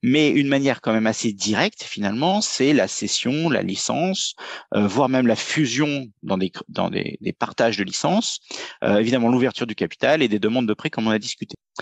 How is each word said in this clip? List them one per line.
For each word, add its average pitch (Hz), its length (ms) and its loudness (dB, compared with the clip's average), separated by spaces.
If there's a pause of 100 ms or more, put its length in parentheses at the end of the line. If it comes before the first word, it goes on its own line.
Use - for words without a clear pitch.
mais 143 260 4
une 139 200 2
manière 139 320 2
quand - 100 0
même 110 160 2
assez 113 240 0
directe 104 520 -2
finalement, 131 580 -2
c'est 139 320 2
la 98 160 2
cession, 147 600 -2
la 104 140 0
licence, 123 720 -2 (400)
euh, 104 100 4
voire 123 240 2
même 131 180 2
la 110 100 2
fusion 143 720 -2 (160)
dans 95 140 -2
des 92 120 0
cr-, - 180 -12
dans 90 220 -4
des, 92 320 -6
des - 120 -4
partages 113 440 0
de 101 60 -2
licences, 156 580 -2 (420)
euh, 104 140 4
évidemment 117 320 2
l'ouverture 123 360 2
du 110 100 -6
capital 135 460 0
et 127 60 4
des 104 120 0
demandes 113 280 0
de 107 60 0
prêt - 160 -4
comme 110 180 -2
on 110 40 4
a 107 80 2
discuté. - 360 -8 (260)